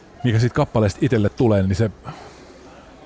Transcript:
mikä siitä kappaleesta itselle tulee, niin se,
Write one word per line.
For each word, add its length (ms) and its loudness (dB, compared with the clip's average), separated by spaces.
mikä 160 2
siitä 160 0
kappaleesta 460 0
itselle 280 2
tulee, 340 2
niin 120 -2
se, 160 -2